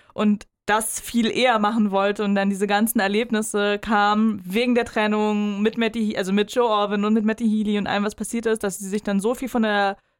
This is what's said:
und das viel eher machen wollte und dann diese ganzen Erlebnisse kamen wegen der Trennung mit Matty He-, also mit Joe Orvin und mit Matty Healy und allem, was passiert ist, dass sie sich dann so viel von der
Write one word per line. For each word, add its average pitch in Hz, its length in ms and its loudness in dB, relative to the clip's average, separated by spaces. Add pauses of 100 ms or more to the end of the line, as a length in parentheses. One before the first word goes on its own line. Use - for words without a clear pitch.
(140)
und 208 340 0 (180)
das - 340 -2
viel 226 300 -2
eher 240 300 2
machen 208 320 2
wollte 202 320 0
und 202 120 2
dann 196 140 2
diese 196 180 -2
ganzen 214 320 2
Erlebnisse 208 800 0
kamen 208 680 2
wegen 240 300 0
der 240 100 2
Trennung 214 760 -2
mit 220 160 0
Matty 226 280 -2
He-, 214 120 -2
also 190 160 -2
mit 208 200 0
Joe 240 160 2
Orvin 208 340 0
und 214 100 2
mit 220 120 2
Matty 220 240 0
Healy 214 280 0
und 202 100 -2
allem, 202 160 -2
was 208 120 -4
passiert 233 300 -6
ist, 220 180 0
dass 190 160 -4
sie 196 80 -10
sich 202 160 -4
dann 202 160 0
so 220 160 0
viel 254 140 -8
von 233 140 0
der 202 340 0 (220)